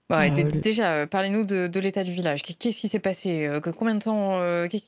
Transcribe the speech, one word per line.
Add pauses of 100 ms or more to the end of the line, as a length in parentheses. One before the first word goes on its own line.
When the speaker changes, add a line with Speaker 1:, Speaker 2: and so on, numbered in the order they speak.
Speaker 1:
Bah,
Speaker 2:
euh,
Speaker 1:
dé-,
Speaker 2:
le
Speaker 1:
déjà,
euh,
parlez-nous
de,
de
l'état
du
village.
Qu-,
qu'est-ce
qui
s'est
passé ?
Euh,
que,
combien
de
temps,
euh,
qu'est-ce,